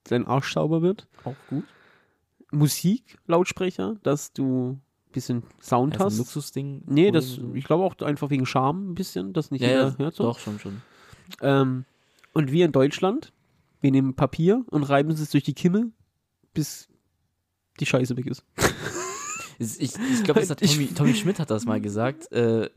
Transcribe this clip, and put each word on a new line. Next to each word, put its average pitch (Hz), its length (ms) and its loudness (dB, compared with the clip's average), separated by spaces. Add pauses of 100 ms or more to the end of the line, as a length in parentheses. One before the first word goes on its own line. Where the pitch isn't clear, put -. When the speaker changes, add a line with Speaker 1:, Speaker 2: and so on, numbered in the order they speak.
Speaker 1:
dein 120 220 0
Arsch 131 280 -2
sauber 160 280 0
wird. 185 240 0 (180)
Speaker 2:
Auch 123 120 -10 (100)
gut. 139 180 -4 (840)
Speaker 1:
Musik, 151 680 0 (100)
Lautsprecher, 185 760 0
dass 143 300 -2
du 131 480 -2 (280)
ein - 40 -20
bisschen 123 300 -4 (180)
Sound 131 340 2
Speaker 2:
Ja, - 60 -6
so 190 40 4
ein 208 60 2
Speaker 1:
hast. 214 80 -2
Speaker 2:
Luxusding, 139 680 -8
Speaker 1:
Nee, 147 200 6
Speaker 2:
Problem 208 60 6
Speaker 1:
das, 143 220 2
Speaker 2:
so. 123 200 -8
Speaker 1:
ich 131 100 -6
glaube 170 200 2
auch 185 160 -2
einfach 147 300 -2
wegen 131 160 0
Charme 156 440 0
ein 170 40 -6
bisschen, 190 380 -6
dass 160 180 -4
nicht 135 120 -2
Speaker 2:
Ja, 123 60 4
Speaker 1:
jeder 131 220 4
Speaker 2:
ja, 131 80 -8
Speaker 1:
hört 143 160 -2
so. - 100 -2
Speaker 2:
doch, 117 140 0
schon, 104 200 -8
schon. 101 240 -12 (580)
Speaker 1:
Ähm, 131 440 2 (480)
und 147 180 0
wir 170 160 4
in 147 60 0
Deutschland, 147 600 2 (480)
wir 139 100 4
nehmen 135 240 2
Papier 180 560 2
und 151 140 0
reiben 143 260 2
es 156 200 -2
durch 147 140 2
die 143 100 -4
Kimme, 214 380 0 (600)
bis - 340 -6 (920)
die 151 80 -2
Scheiße 123 300 0
weg 127 100 -6
ist. - 180 -10 (120)
<laughs> - 60 -2 (960)
Speaker 2:
Ist, 113 220 -8
ich, 131 120 -4 (200)
ich 226 120 0
glaub, 180 140 4
das 196 120 2
hat 147 120 -4
Speaker 1:
Ich 165 100 4
Speaker 2:
Tommy, 147 160 2
Tommy 147 260 2
Schmidt 131 240 0
hat - 120 -4
das 110 160 0
mal 107 140 0
gesagt. 110 520 -4
Äh, 113 440 2